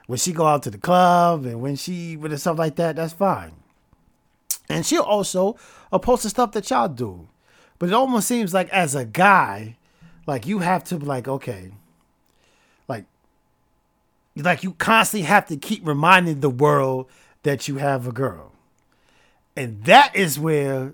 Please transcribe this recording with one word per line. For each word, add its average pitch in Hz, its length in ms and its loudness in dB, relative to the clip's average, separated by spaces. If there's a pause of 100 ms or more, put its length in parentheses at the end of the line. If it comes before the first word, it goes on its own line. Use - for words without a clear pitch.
when 123 140 -6
she 185 120 -2
go 165 140 0
out 147 160 4
to 131 80 -8
the 104 80 -12
club 175 680 4
and 117 160 -8
when 139 140 -6
she, 170 400 -10
with 151 240 -8
stuff 160 200 -2
like 160 160 -2
that, 165 200 -2
that's 160 180 -6
fine. 104 400 -2 (1160)
And 160 160 -4
she'll 339 160 0
also, 196 560 0 (340)
uh, 190 60 0
post 247 260 0
the 214 60 -4
stuff 240 220 0
that 214 180 -6
y'all 247 180 0
do. 107 400 -10 (520)
But 175 100 -2
it 185 40 0
almost 247 340 2
seems 226 260 -2
like 185 160 0
as 170 240 0
a 139 100 -4
guy, 117 760 2 (500)
like, 139 180 -6
you 196 140 -4
have 175 260 -2
to, 180 120 -6
like, 139 300 -6
okay, 104 440 -8 (1160)
like, 117 180 -8 (1300)
like, 160 280 -2
you 185 100 -6
constantly 214 520 0
have 190 220 4
to 156 100 -6
keep 185 300 -6
reminding 160 540 4
the 139 100 2
world 135 560 2 (340)
that 143 260 -2
you 139 100 -6
have 135 280 -2
a 127 60 -6
girl. 113 400 -6 (1040)
And 113 300 -8
that 254 300 8
is 165 240 0
where 139 540 -2